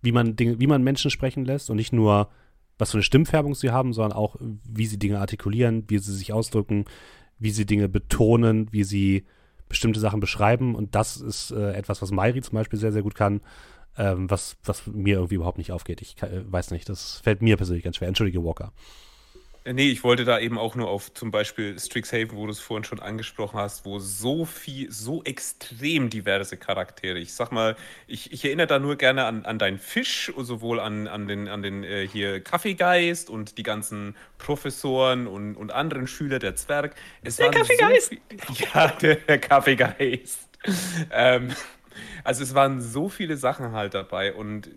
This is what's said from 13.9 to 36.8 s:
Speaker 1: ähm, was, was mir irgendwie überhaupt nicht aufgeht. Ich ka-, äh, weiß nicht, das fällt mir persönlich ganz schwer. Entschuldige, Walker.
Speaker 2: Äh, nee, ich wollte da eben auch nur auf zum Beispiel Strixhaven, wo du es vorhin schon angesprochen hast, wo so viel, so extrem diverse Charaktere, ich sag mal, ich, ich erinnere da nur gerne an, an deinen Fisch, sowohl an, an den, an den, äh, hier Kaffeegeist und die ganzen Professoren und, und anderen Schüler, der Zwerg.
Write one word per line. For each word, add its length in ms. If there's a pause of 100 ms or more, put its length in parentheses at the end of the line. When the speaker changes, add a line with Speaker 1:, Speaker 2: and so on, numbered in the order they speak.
Speaker 1:
ähm, 320
was, 340
was 240
mir 280
irgendwie 200
überhaupt 220
nicht 140
aufgeht. 300
Ich 140
ka-, 120
äh, 240
weiß 200
nicht, 180
das 340
fällt 180
mir 160
persönlich 260
ganz 140
schwer. 100
Entschuldige, 360
Walker. 280 (920)
Speaker 2:
Äh, 100
nee, 180
ich 120
wollte 220
da 140
eben 180
auch 180
nur 140
auf 240
zum 160
Beispiel 480
Strixhaven, 580
wo 100
du 60
es 80
vorhin 240
schon 160
angesprochen 600
hast, 260
wo 140
so 460
viel, 460
so 320
extrem 840
diverse 480
Charaktere, 640
ich 140
sag 180
mal, 240 (320)
ich, 240
ich 140
erinnere 220
da 120
nur 160
gerne 300
an, 200
an 140
deinen 180
Fisch, 580
sowohl 440
an, 280
an 200
den, 200
an 140
den, 220
äh, 240
hier 340
Kaffeegeist 880
und 280
die 60
ganzen 520 (240)
Professoren 880
und, 300
und 140
anderen 360
Schüler, 320
der 160
Zwerg. 400 (280)